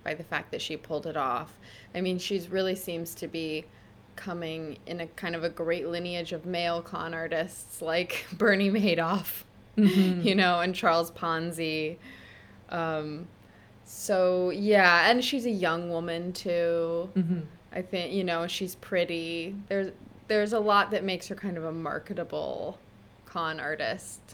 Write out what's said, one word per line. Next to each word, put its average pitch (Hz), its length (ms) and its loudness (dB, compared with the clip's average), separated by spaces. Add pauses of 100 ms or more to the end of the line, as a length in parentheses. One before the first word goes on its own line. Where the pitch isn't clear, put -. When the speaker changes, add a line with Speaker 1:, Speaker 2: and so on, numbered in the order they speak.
Speaker 1:
by 160 100 -6
the 160 100 -10
fact 156 280 -6
that - 100 -6
she 156 160 -6
pulled 156 300 -6
it 156 100 -6
off. 135 400 -4 (380)
I 180 60 -4
mean, 185 180 0
she's 180 300 -4
really 185 260 0
seems 170 400 -8
to 170 120 -10
be 156 380 -6 (500)
coming 160 720 -8
in 175 140 -8
a 170 80 -6
kind 170 280 -6
of 160 80 -6
a 170 60 0
great 165 380 -2
lineage 175 460 -4
of 160 120 -8
male 170 360 0
con 165 320 -6
artists 165 680 -6
like 170 480 -2
<laughs> - 40 -8
Bernie 196 360 4
Madoff, 185 760 2 (340)
Speaker 2:
Mm-hmm. 185 500 6
Speaker 1:
you 190 80 4
know, 180 240 4
and 180 160 0
Charles 170 360 4
Ponzi. 160 840 -2 (720)
Um, 160 580 -4 (580)
so, 185 640 2
yeah, 190 600 8
and 247 140 6
she's 247 220 -2
a 240 60 0
young 175 380 0
woman, 170 440 -4
too. 170 840 0
Speaker 2:
Mm-hmm. 180 240 2 (320)
Speaker 1:
I 185 100 -6
think, 180 320 -4
you 190 100 0
know, 170 240 0
she's 185 280 -4
pretty. 170 800 -2 (140)
There's, 196 220 -2 (360)
there's 214 260 2
a 226 60 4
lot 208 320 4
that 208 120 0
makes 185 240 -4
her 190 80 -8
kind 180 220 -6
of 160 60 -8
a 160 80 -6
marketable 160 1080 -6 (460)
con 160 340 -6
artist. 147 600 -4 (140)